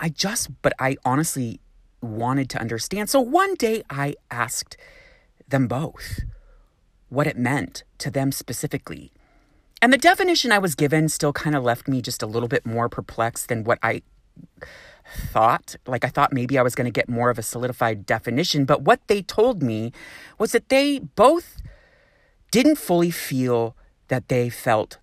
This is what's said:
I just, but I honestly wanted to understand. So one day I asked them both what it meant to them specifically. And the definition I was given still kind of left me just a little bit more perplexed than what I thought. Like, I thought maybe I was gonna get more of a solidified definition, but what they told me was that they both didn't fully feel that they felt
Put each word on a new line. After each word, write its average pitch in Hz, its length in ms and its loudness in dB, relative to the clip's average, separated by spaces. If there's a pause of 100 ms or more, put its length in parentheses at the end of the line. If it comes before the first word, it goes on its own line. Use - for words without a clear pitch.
I 165 80 -2
just, 196 420 -4 (120)
but 135 160 2
I 135 260 0
honestly 131 560 -2 (400)
wanted 123 500 -2
to - 100 -6
understand. 117 500 -6
So 269 100 6
one 349 340 2
day 226 360 -2
I 143 240 -4 (160)
asked - 460 -6 (720)
them 135 180 2
both - 540 -6 (880)
what 143 180 0
it - 100 -6
meant 123 480 -4 (140)
to - 120 -8
them 135 220 -2
specifically. - 800 -10 (680)
And 240 120 4
the 269 60 6
definition 349 540 4
I 208 60 6
was 190 160 0
given 156 340 2
still 151 240 0
kind 151 240 -2
of 127 80 0
left 120 240 -2
me 131 140 0
just - 200 -6
a 117 40 -4
little 117 220 -2
bit - 180 -2
more 117 220 -2
perplexed - 600 -6
than 117 160 -2
what 113 180 0
I 117 200 -2 (1300)
thought. 117 420 2 (120)
Like, 127 180 -4
I 123 40 0
thought 143 240 0
maybe 127 260 0
I 127 40 4
was 123 120 0
gonna 123 160 -2
get 117 180 -2
more 120 220 0
of 117 80 -2
a 117 40 -6
solidified 117 600 -4
definition, 127 600 0
but 131 180 2
what 214 240 4
they 202 160 2
told 220 400 2
me 113 300 -2 (460)
was 220 140 0
that - 160 0
they 277 300 2
both 262 640 2 (880)
didn't 285 260 6
fully 175 340 2
feel 123 680 -2 (320)
that 127 200 -4
they 123 200 2
felt - 540 -2